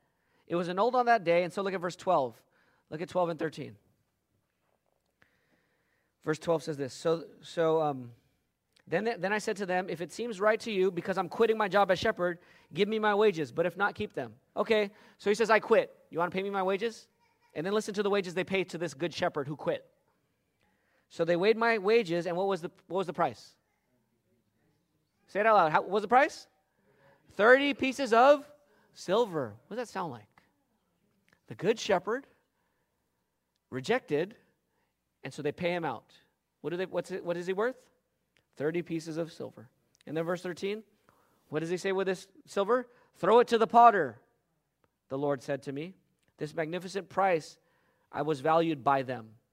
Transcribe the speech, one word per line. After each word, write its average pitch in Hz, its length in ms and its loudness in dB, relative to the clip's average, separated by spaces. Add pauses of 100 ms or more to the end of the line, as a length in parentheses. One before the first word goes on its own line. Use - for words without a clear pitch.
(480)
It 165 80 -4
was 175 140 -4
annulled 214 260 0
on 247 120 2
that 226 160 4
day, 170 200 2
and 170 80 -6
so 202 100 -6
look 196 120 -4
at 185 80 -6
verse 175 140 -6
twelve. 139 440 -2 (500)
Look 156 120 -12
at 180 80 -10
twelve 180 200 -2
and 156 100 -8
thirteen. 143 380 -10 (2500)
Verse 156 160 -4
twelve 165 220 -2
says 156 160 -8
this, 135 160 -8
"So, 165 320 -2 (160)
so, 160 400 0
um, 131 300 -4 (720)
then, 208 340 -2
then 185 140 -2
I 302 40 0
said 220 200 -6
to 202 80 -6
them, 180 240 -2
'If 160 100 -8
it 170 140 -10
seems 226 260 -8
right 214 220 2
to 233 100 -8
you, 190 200 2
because 170 260 -4
I'm 156 100 -4
quitting 220 300 2
my 214 100 0
job 190 240 4
as 175 80 2
shepherd, 180 400 -2 (340)
give 196 140 0
me 214 120 -2
my 214 160 2
wages, 165 360 2
but 160 140 0
if 175 100 -4
not, 202 200 -2
keep - 180 -8
them.'" 117 240 -8 (180)
Okay, 208 360 2 (260)
so - 120 -2
he 202 60 2
says, 214 140 0
"I 214 100 6
quit. 190 340 2 (160)
You 151 100 -6
wanna 175 120 0
pay 190 120 -4
me 202 60 -6
my 196 140 -2
wages?" 196 440 -4 (460)
And 151 120 -6
then 196 80 -2
listen 214 220 -2
to 208 80 -2
the 196 60 0
wages 190 240 0
they 180 120 -2
pay 190 200 -2
to 175 120 -10
this 160 160 -6
good 156 200 -6
shepherd 170 340 -2
who 147 100 -8
quit. - 320 -6 (1200)
"So 170 160 -4
they 175 100 2
weighed 208 220 2
my 233 200 2
wages, 185 480 2
and 175 120 -2
what 196 100 0
was 190 140 -2
the, 170 100 -10 (160)
what 175 120 -4
was 175 80 -2
the 175 60 -8
price?" 147 420 -2 (1700)
Say 190 140 -4
it 214 40 0
out 220 100 6
loud. 165 180 6
How, 185 80 4
what - 100 -10
was 208 120 0
the 202 40 -8
price? 254 400 2 (880)
Thirty 262 380 6
pieces 254 400 -2
of 277 360 6 (440)
silver. 170 640 -2 (120)
What 202 80 -14
does 233 120 -8
that - 40 -20
sound 180 200 -8
like? 110 160 -18 (1200)
The 117 80 -14
good 220 240 0
shepherd 208 480 -2 (1400)
rejected, 170 640 -4 (880)
and 135 100 -14
so 156 80 -12
they 143 100 -2
pay 175 220 -4
him 170 100 -4
out. 135 300 -8 (480)
What 151 100 -6
do 175 60 -6
they, 185 80 -4
what's 175 260 -6
it, 190 120 -8
what 170 140 -4
is 175 100 -8
he 190 60 -2
worth? 226 240 -2 (800)
Thirty 165 260 -2
pieces 165 360 -8
of 160 140 -6
silver. 117 380 -16 (360)
And 143 100 -10
then 165 100 -2
verse 175 160 -4
thirteen, 196 420 -6 (640)
what 151 100 -4
does 165 100 -4
he 180 80 -2
say 196 140 -4
with 190 160 -2
this 185 200 -4 (180)
silver? 226 420 0 (280)
"Throw 214 240 6
it 240 100 6
to 233 80 2
the 214 100 2
potter," 202 520 6 (880)
the 135 80 -6
Lord 143 240 -2
said 139 220 -6
to 143 80 -10
me. 156 240 -10 (420)
"This 151 160 -10
magnificent 175 540 -6
price, 185 500 0 (540)
I 147 120 -6
was 147 180 -2
valued 160 420 2
by 139 200 2
them." 113 320 -10 (180)